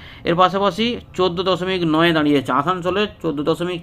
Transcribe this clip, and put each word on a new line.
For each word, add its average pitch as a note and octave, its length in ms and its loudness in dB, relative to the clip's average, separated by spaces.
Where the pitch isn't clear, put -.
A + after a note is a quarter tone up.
এর E3+ 120 0
পাশাপাশি G3 500 2
চোদ্দো F3+ 300 0
দশমিক F#3 420 -2
নয় D#3+ 280 4
দাঁড়িয়েছে, D3 380 2
আসানসোলে F3+ 560 0
চোদ্দো D3+ 220 -4
দশমিক E3+ 400 -2